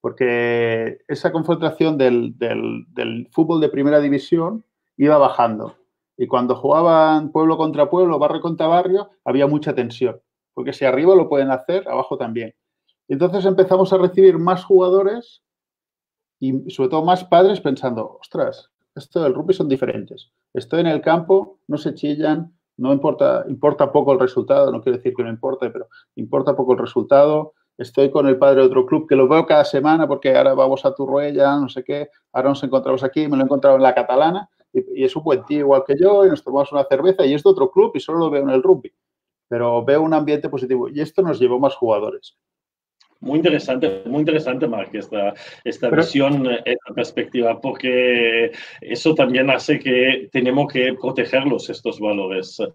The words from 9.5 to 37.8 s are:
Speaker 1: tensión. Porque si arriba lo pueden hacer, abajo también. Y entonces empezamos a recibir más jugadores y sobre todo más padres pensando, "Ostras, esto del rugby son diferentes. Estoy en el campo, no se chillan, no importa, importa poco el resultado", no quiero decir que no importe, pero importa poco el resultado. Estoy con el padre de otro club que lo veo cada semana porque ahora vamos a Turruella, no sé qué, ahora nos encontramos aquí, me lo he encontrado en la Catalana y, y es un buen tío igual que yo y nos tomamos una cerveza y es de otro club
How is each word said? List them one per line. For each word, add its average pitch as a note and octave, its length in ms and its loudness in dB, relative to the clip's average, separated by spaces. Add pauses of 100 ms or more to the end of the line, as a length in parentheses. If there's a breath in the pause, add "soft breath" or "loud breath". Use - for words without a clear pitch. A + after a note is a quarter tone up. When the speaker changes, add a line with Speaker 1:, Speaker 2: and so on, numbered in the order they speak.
Speaker 1:
tensión. A#2+ 460 -4 (340)
Porque B2+ 180 -8
si C#3 120 -8
arriba D3 320 4
lo E3 120 4
pueden C#3 220 0
hacer, F3 380 -4
abajo B2 280 -4
también. A2+ 380 -8 (540)
Y C#3+ 60 -4
entonces F3+ 300 -2
empezamos F#3+ 480 2
a F#3+ 60 2
recibir F#3 400 6
más F3 260 -2
jugadores G3 760 0 (960)
y C3 320 -4
sobre F#3+ 200 -2
todo D#3 140 0
más F3+ 200 0
padres F#3 360 4
pensando, B2 600 -6
"Ostras, - 500 -8 (240)
esto E3 280 -6
del C3+ 120 2
rugby E3+ 200 -2
son D#3+ 140 -2
diferentes. B2 640 -6 (220)
Estoy D#3+ 260 -4
en E3+ 80 0
el D3+ 120 -2
campo, F3 580 0 (100)
no D3 100 -6
se D3 160 -6
chillan, D3+ 580 -4 (240)
no C3 160 -2
importa, C3+ 560 0
importa C#3 440 0
poco C#3 200 2
el C3 80 2
resultado", C3 520 2
no A#2 80 -8
quiero B2 180 -2
decir B2 160 -6
que B2 80 -6
no A2+ 80 -6
importe, B2 400 -6
pero - 180 -14 (280 soft breath)
importa C3+ 400 -2
poco B2+ 160 0
el A#2+ 60 2
resultado. C#3+ 760 2 (220)
Estoy C3+ 340 0
con C#3+ 160 2
el C3 120 4
padre C3+ 240 6
de C3 40 6
otro B2+ 200 4
club D#3 220 -2
que C#3+ 60 4
lo C3+ 140 4
veo D#3+ 180 2
cada D3+ 180 4
semana D3+ 440 0
porque C3+ 280 0
ahora C3+ 180 4
vamos C3+ 300 0
a C3+ 80 2
Turruella, C#3+ 680 0
no C3+ 80 -4
sé B2 160 -10
qué, C#3+ 240 -6 (240)
ahora B2+ 160 0
nos C#3 160 -2
encontramos C3 400 -2
aquí, D3+ 240 -2
me C#3+ 80 0
lo C3+ 80 2
he - 20 0
encontrado C#3 300 4
en C3 60 4
la B2+ 120 4
Catalana D3+ 560 0 (220)
y, - 300 -4
y - 20 0
es C3 100 0
un D3+ 80 -8
buen D#3 220 -2
tío D3 160 -2
igual C#3 260 4
que C#3+ 100 0
yo G3 300 4
y - 20 6
nos D3 140 0
tomamos C#3 300 -4
una C#3+ 120 0
cerveza D#3+ 400 2
y C3+ 100 2
es D3 100 -4
de G3 60 6
otro C#3 200 2
club - 240 2